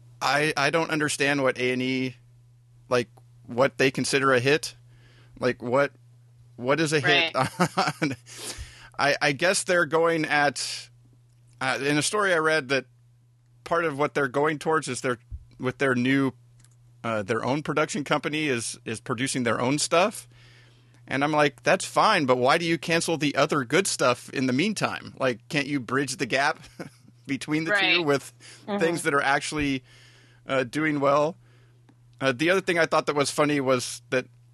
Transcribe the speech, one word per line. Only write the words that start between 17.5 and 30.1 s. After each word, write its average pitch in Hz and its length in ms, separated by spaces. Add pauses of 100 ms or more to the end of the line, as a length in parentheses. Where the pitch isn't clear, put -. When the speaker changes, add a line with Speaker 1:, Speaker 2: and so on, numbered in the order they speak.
Speaker 1:
production 151 420
company 151 440
is, 120 360
is 113 160
producing 131 440
their 117 180
own 135 160
stuff. 180 500 (800)
And 135 160
I'm 151 80
like, 151 300
"That's 180 240
fine, 185 400
but 127 140
why 135 180
do 170 80
you 165 140
cancel 165 360
the 143 200
other 143 280
good 151 220
stuff - 460
in 131 160
the 127 60
meantime? 135 680
Like, 127 300
can't 143 180
you 143 120
bridge 127 380
the 143 80
gap 139 320 (220)
<laughs> - 480
between 151 380
the 202 80
two 185 240
Speaker 2:
Right. 175 60
Speaker 1:
with 143 300 (320)
Speaker 3:
Mm-hmm. 202 140
Speaker 1:
things 165 240
that 156 100
are 139 80
actually, 143 600 (640)